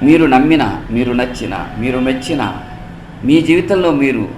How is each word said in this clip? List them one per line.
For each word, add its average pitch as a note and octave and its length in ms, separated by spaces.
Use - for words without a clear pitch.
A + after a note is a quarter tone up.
మీరు D#3+ 240
నమ్మిన, C3+ 440
మీరు A#2+ 220
నచ్చిన, A#2 420
మీరు B2+ 200
మెచ్చిన, C3 540
మీ D3+ 160
జీవితంలో F3 500
మీరు C#3 340